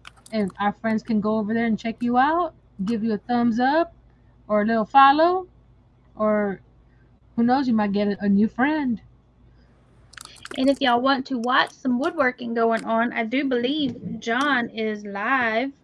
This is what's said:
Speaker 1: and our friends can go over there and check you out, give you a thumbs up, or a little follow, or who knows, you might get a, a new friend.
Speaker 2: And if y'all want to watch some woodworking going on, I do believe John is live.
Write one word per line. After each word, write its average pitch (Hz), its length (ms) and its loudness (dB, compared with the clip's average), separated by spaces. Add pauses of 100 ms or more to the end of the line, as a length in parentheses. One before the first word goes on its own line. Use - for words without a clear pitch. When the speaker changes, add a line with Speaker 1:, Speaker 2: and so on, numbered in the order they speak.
(320)
Speaker 1:
and 208 280 -2
our 208 200 0
friends 220 220 -2
can 214 180 0
go 214 180 0
over 214 160 -2
there 233 120 0
and 220 120 0
check 226 240 -6
you 240 160 2
out, 320 360 2 (300)
give 220 200 -2
you 226 100 0
a 202 40 -4
thumbs 240 420 0
up, 302 340 2 (540)
or 214 140 2
a 208 40 0
little 226 180 0
follow, 302 600 4 (720)
or 104 440 0 (760)
who 233 60 2
knows, 247 260 2
you 233 60 2
might 208 180 0
get 202 160 0
a, 202 160 -2
a 202 40 2
new 202 200 4
friend. 262 520 -2 (1600)
Speaker 2:
And 262 120 0
if 277 120 0
y'all 247 200 2
want 269 260 0
to 262 120 -4
watch 254 340 0
some 247 260 -2
woodworking 254 560 -2
going 226 300 0
on, 226 280 0
I 233 120 -4
do 254 240 -2
believe 254 720 -4
John 247 500 -2
is 214 340 -6
live. 226 680 -2 (120)